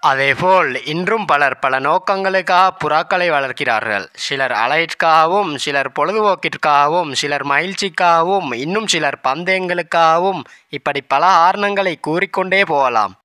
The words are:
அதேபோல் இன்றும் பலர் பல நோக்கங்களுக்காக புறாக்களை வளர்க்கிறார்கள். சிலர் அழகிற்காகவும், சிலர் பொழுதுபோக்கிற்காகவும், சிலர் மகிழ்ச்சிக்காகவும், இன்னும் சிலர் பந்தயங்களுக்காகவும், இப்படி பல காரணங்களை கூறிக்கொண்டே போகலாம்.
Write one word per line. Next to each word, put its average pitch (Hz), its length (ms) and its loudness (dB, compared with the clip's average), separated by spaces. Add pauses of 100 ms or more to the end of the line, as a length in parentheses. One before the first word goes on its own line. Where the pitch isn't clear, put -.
அதேபோல் 147 640 2 (180)
இன்றும் 185 380 -2
பலர் 143 340 2
பல 135 220 -2
நோக்கங்களுக்காக 185 1000 2
புறாக்களை 170 540 0
வளர்க்கிறார்கள். 117 680 -2 (200)
சிலர் 135 280 -2 (120)
அழகிற்காகவும், 165 880 2
சிலர் 139 420 -4
பொழுதுபோக்கிற்காகவும், 165 1120 0 (100)
சிலர் 143 260 -4
மகிழ்ச்சிக்காகவும், 170 1080 0
இன்னும் 175 320 -4
சிலர் 151 320 -2 (100)
பந்தயங்களுக்காகவும், 175 1120 0 (340)
இப்படி 139 240 -4 (120)
பல 139 140 2
காரணங்களை 190 760 2
கூறிக்கொண்டே 185 600 -2 (120)
போகலாம். 117 420 0 (100)